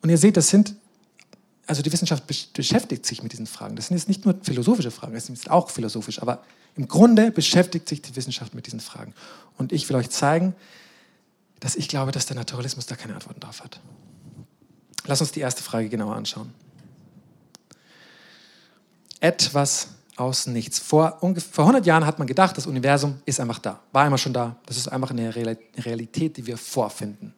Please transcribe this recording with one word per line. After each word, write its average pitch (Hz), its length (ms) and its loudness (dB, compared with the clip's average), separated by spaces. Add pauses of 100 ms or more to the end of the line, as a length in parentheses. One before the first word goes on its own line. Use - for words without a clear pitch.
Und 160 60 2
ihr 165 100 6
seht, 196 180 8
das 160 120 4
sind, 208 260 4 (880)
also 143 160 -2
die 156 100 -2
Wissenschaft 165 360 -2
besch-, - 260 -10
beschäftigt 135 540 -2
sich - 160 -8
mit 113 100 -10
diesen 110 140 -10
Fragen. 107 280 -12
Das 110 120 -10
sind 180 100 0
jetzt 156 100 -4
nicht 196 160 0
nur 190 160 4
philosophische 131 520 0
Fragen, 113 240 -14
das 117 100 -10
sind 123 100 -12
jetzt - 140 -16
auch - 220 4
philosophisch, 113 500 -8
aber 120 220 -4 (320)
im 139 120 -4
Grunde 220 440 8
beschäftigt 175 580 2
sich 147 140 -8
die 127 120 -16
Wissenschaft 127 380 -10
mit 117 140 -14
diesen 113 140 -12
Fragen. - 340 -16 (420)
Und 131 140 -4
ich 156 180 -2
will 135 60 0
euch 127 160 0
zeigen, 170 420 2 (1040)
dass - 160 -6
ich 147 120 -6
glaube, 135 240 -2
dass 135 160 -4
der 135 80 -8
Naturalismus 123 500 -8
da 117 100 -10
keine - 200 -14
Antworten - 240 -18
drauf - 240 -18
hat. - 160 -20 (1300)
Lass 139 160 0
uns 156 100 -2
die - 80 -8
erste 127 240 -4
Frage 113 260 -4
genauer 107 260 -4
anschauen. 113 380 -10 (2750)
Etwas 143 680 0 (300)
aus 127 300 -2
nichts. 117 320 -4
Vor 160 420 2
ungef-, 175 300 -2
vor 151 140 2
hundert 233 200 6
Jahren 160 200 4
hat 151 140 -2
man 135 80 -2
gedacht, 180 300 2
das 139 100 -8
Universum 139 580 0
ist 143 140 -4
einfach 117 200 -4
da. - 220 -8 (100)
War 143 160 6
immer 139 100 4
schon 127 160 -2
da. 120 220 -4 (100)
Das 127 120 -8
ist 127 100 -6
einfach 131 240 -6
eine 113 240 -4
Real-, 113 220 -4 (200)
Realität, 117 600 -6
die 120 80 -12
wir 117 120 -8
vorfinden. - 800 -6